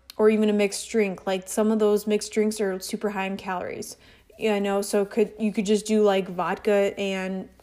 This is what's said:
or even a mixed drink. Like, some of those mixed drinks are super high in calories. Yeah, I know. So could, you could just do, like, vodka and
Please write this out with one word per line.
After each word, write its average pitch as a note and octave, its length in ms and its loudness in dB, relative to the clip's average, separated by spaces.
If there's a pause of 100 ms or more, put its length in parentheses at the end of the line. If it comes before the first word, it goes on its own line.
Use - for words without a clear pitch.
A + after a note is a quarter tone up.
(160)
or G#3+ 140 6
even G#3+ 180 4
a G#3 40 2
mixed G#3 380 0
drink. G3 360 -2
Like, F#3+ 220 -4
some G#3+ 220 0
of A3 80 2
those G#3 280 2
mixed G#3 260 -2
drinks G#3+ 280 0
are F#3+ 200 -2
super G#3 300 -6
high F#3+ 160 -4
in G3 100 -6
calories. - 600 -8 (420)
Yeah, G#3+ 160 0
I G3+ 40 0
know. G3+ 240 0
So G3+ 220 0
could, G3+ 340 0
you G#3+ 140 0
could G3+ 140 -2
just G3+ 200 2
do, G#3+ 160 2
like, G3 260 2
vodka F#3+ 680 0
and F#3+ 500 -6 (140)